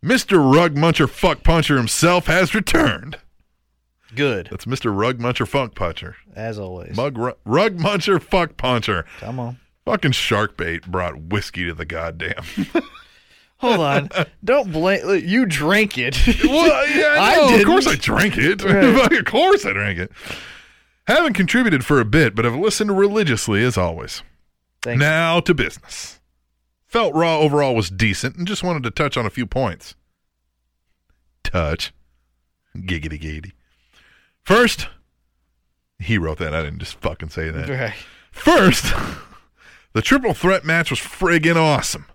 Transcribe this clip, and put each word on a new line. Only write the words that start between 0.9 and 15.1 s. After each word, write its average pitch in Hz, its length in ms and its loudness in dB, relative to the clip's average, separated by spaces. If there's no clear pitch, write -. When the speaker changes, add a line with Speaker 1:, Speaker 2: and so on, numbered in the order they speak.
Speaker 1:
Fuck - 340 0
Puncher 156 340 4
himself 165 500 2
has 170 260 2
returned. 220 640 0
Speaker 2:
Good. 117 360 -2
Speaker 1:
That's 98 160 -12
Mister 120 240 -2
Rug 113 280 0
Muncher, 120 280 -2
Funk 131 280 -4
Puncher. 85 420 -8
Speaker 2:
As 110 240 -8
always. 90 360 -12
Speaker 1:
Mug 127 220 -4
Ru-, 120 160 -4
Rug 175 320 0
Muncher, 185 440 0
Fuck - 360 -2
Puncher. 110 480 -2
Speaker 2:
Come 120 200 -10
on. 123 200 -10
Speaker 1:
Fucking 156 260 -2
Sharkbait 101 760 -4
brought 90 320 -4
whiskey 90 460 -6
to 87 80 -6
the 80 120 -12
goddamn. 82 580 -10
<laughs> - 600 -20
Speaker 2:
Hold 233 220 0
on. 143 300 0
Don't 220 300 0
blame, 180 520 0